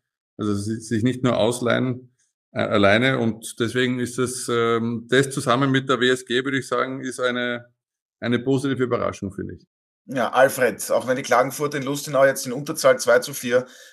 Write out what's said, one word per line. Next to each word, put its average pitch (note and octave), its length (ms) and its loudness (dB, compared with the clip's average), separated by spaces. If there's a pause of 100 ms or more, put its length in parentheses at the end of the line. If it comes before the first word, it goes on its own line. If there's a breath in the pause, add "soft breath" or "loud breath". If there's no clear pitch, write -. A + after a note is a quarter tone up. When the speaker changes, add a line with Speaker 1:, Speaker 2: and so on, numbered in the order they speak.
(360)
Speaker 1:
Also G#2+ 160 -2
sie, G#2 260 -4
sich A2+ 240 -2
nicht B2+ 200 0
nur B2 160 0
ausleihen, A#2+ 680 0 (440)
äh, G#2+ 100 -4
alleine. G#2+ 560 4
Und A2+ 420 -4
deswegen B2 400 0
ist A#2+ 180 -6
es, B2 320 -4
ähm, A#2 580 0
das C#3 220 4
zusammen C3+ 400 0
mit C3 180 0
der B2+ 120 2
W B2 80 4
S B2+ 160 0
G, B2 180 -2
würde C3+ 160 -2
ich A#2+ 80 -6
sagen, C3 340 -4
ist C3 200 -10
eine, B2 460 -4 (520)
eine A#2+ 220 0
positive C3 420 0
Überraschung, G2 500 -4
finde F#2+ 220 -10
ich. - 120 -20 (400)
Speaker 2:
Ja, B2 260 -4
Alfred, B2+ 580 2
auch A2 160 0
wenn B2+ 80 0
die C3+ 80 -6
Klagenfurter C#3 560 0
in C3 60 -6
Lustenau C#3 400 0
jetzt C3+ 220 2
in B2+ 60 -6
Unterzahl C#3 460 2
zwei - 220 4
zu C#3 140 -10
vier B2 320 0 (260 loud breath)